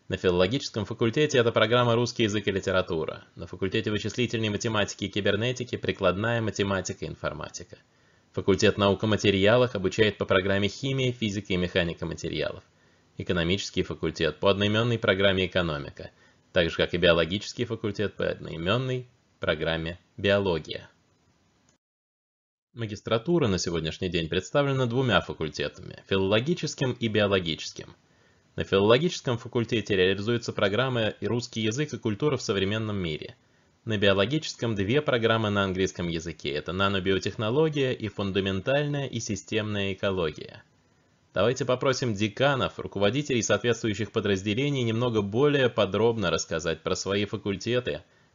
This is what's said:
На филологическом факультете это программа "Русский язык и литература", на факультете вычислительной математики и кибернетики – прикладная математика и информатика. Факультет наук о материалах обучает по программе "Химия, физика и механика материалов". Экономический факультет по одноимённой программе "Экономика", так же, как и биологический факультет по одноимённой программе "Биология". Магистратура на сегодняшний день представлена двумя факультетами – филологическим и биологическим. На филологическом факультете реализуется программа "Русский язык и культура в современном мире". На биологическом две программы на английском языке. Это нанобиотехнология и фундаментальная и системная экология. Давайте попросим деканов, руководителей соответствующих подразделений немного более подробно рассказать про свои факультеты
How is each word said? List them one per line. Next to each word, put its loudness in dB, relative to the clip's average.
На -4
филологическом 2
факультете 2
это 4
программа 4
"Русский 2
язык 0
и 2
литература", -2
на -12
факультете -2
вычислительной -2
математики -2
и 0
кибернетики – 0
прикладная 0
математика -2
и -6
информатика. -10
Факультет 2
наук 2
о 2
материалах 4
обучает 0
по -2
программе 2
"Химия, -2
физика -4
и 0
механика -2
материалов". -6
Экономический -2
факультет -4
по 4
одноимённой 2
программе 2
"Экономика", -4
так 2
же, -6
как 0
и 0
биологический 2
факультет -4
по -2
одноимённой -4
программе -2
"Биология". 0
Магистратура 0
на 4
сегодняшний -2
день 0
представлена 0
двумя 2
факультетами – -6
филологическим 0
и -4
биологическим. -2
На -2
филологическом 2
факультете -2
реализуется 2
программа 0
"Русский -4
язык -2
и -6
культура -2
в -6
современном -2
мире". -6
На -2
биологическом 2
две 0
программы 2
на 2
английском -2
языке. -6
Это -6
нанобиотехнология 0
и -6
фундаментальная -2
и -8
системная -4
экология. -4
Давайте 0
попросим 0
деканов, 0
руководителей 0
соответствующих 0
подразделений 0
немного 0
более 2
подробно 2
рассказать -2
про -2
свои -2
факультеты -4